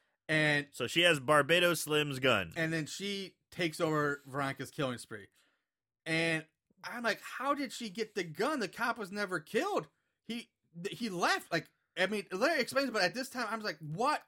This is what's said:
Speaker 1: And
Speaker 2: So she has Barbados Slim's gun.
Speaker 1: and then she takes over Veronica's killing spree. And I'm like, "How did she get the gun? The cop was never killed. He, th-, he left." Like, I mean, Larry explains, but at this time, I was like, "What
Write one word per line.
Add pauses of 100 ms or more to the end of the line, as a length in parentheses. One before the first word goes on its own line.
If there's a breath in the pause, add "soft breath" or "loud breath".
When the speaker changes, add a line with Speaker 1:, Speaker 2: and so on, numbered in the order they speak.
(280)
Speaker 1:
And
Speaker 2:
So
she
has
Barbados
Slim's
gun.
Speaker 1:
and
then
she (160)
takes
over
Veronica's
killing
spree. (800)
And (400)
I'm
like, (180)
"How
did
she
get
the
gun?
The
cop
was
never
killed. (400)
He, (320)
th-,
he
left."
Like, (320)
I
mean,
Larry
explains,
but
at
this
time,
I
was
like,
"What